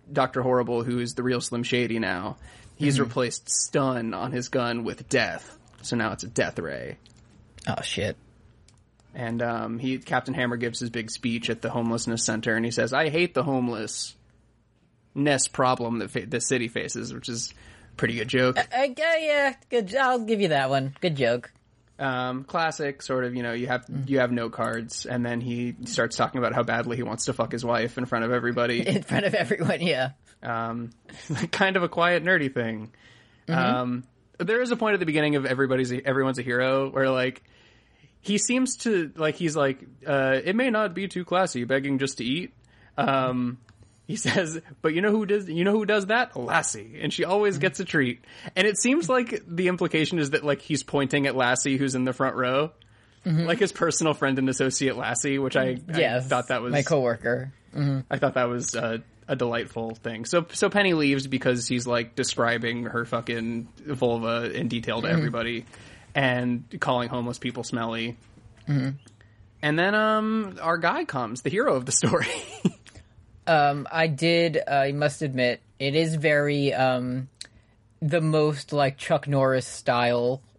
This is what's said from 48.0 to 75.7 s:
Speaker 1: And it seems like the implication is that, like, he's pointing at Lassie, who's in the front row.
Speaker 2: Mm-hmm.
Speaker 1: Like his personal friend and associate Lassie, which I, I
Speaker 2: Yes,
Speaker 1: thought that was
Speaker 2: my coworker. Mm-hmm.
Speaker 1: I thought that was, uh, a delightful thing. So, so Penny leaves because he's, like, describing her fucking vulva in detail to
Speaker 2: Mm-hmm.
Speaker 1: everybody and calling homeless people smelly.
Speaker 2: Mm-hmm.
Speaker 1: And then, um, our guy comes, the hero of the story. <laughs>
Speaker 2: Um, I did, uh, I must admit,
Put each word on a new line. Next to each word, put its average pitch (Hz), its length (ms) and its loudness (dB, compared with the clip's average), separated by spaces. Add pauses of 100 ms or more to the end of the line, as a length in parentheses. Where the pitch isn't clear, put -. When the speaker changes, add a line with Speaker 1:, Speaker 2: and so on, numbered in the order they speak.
Speaker 1:
And 190 100 4
it 202 120 2
seems 277 320 4
like 247 360 0
the 170 220 0
implication 170 500 2
is 143 120 0
that, 147 120 0
like, 143 200 0
he's 143 200 -2
pointing 139 440 2
at 131 100 0
Lassie, 131 400 2
who's 135 180 0
in 127 100 0
the 127 100 0
front 131 220 0
row. 131 360 0 (540)
Speaker 2:
Mm-hmm. 170 200 2
Speaker 1:
Like 165 120 2
his 190 140 2
personal 160 420 2
friend 135 240 2
and 131 100 2
associate 131 480 0
Lassie, 127 420 -2
which 135 180 -2
I, 131 80 4 (280)
I 156 60 2
Speaker 2:
Yes, 127 280 2
Speaker 1:
thought 131 220 0
that 123 140 0
was 123 100 -2
Speaker 2:
my 143 100 2
coworker. 127 720 0 (240)
Mm-hmm. 139 240 0 (100)
Speaker 1:
I 135 80 -2
thought 135 160 0
that 123 140 2
was, 120 260 -4
uh, 113 240 -2 (300)
a 143 80 -2
delightful 117 600 -4
thing. 117 300 -8
So, 170 260 2
so 202 180 2
Penny 202 240 4
leaves 139 320 2
because 127 420 0
he's, 123 180 -2
like, 120 280 0
describing 120 720 0
her 117 200 -4
fucking 117 640 -4 (160)
vulva 117 640 0
in 131 180 -2
detail 117 340 -2
to - 60 -2
Speaker 2:
Mm-hmm. 170 100 2
Speaker 1:
everybody 117 480 -2 (500)
and 123 460 2 (160)
calling 123 300 0
homeless 120 300 -4
people 120 260 -6
smelly. 117 520 -4 (520)
Speaker 2:
Mm-hmm. 139 220 0 (720)
Speaker 1:
And 151 160 2
then, 196 180 2
um, 214 640 0
our 165 180 2
guy 220 280 0
comes, 123 360 -4
the 143 80 -2
hero 208 240 2
of 127 120 0
the 131 60 -2
story. - 360 2 (340)
<laughs> - 80 2 (760)
Speaker 2:
Um, 143 460 4
I 165 140 2
did, 165 500 4
uh, - 140 -2
I 139 220 2
must 147 280 0
admit, 127 400 2 (180)